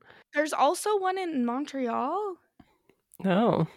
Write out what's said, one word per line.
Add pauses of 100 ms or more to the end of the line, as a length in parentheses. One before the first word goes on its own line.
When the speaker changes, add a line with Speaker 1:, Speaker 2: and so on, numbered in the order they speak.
(340)
Speaker 1:
There's
also
one
in
Montreal. (880)
Speaker 2:
Oh.